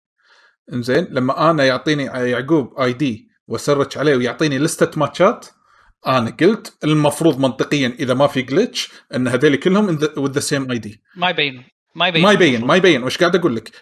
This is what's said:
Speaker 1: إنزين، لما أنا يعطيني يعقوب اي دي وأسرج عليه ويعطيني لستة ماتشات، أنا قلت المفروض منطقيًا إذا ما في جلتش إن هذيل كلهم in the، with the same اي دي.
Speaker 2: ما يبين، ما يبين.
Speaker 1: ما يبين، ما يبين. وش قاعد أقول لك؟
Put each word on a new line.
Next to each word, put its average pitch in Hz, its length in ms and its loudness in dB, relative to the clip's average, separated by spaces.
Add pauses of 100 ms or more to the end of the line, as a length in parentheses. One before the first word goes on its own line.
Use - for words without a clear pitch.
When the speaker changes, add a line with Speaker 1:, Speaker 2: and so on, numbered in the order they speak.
(720)
Speaker 1:
إنزين، 127 380 0
لما 139 400 0
أنا 151 140 2
يعطيني 135 400 0
يعقوب 127 760 -2
اي 127 120 0
دي 123 380 -6 (180)
وأسرج 143 500 -2
عليه 151 180 2
ويعطيني 127 420 -2
لستة 160 400 -2
ماتشات، 180 480 0 (600)
أنا 123 340 0
قلت 208 440 2
المفروض 151 540 2
منطقيًا 135 600 -2
إذا 127 160 -2
ما 139 120 2
في 135 160 -2
جلتش 151 500 -2 (220)
إن 127 140 -2
هذيل 135 280 2
كلهم 190 400 0
in 139 40 -6
the، 151 60 0
with 139 260 -4
the 139 160 -4
same 135 220 -4
اي 120 80 -4
دي. 107 240 -14 (140)
Speaker 2:
ما 180 140 0
يبين، 143 340 -4 (300)
ما 170 140 0
يبين. 165 140 2
Speaker 1:
ما 208 100 6
يبين، 139 320 2
ما 147 120 2
يبين. 170 280 4
وش 127 140 -6
قاعد 175 180 2
أقول 160 200 0
لك؟ - 140 -10 (120)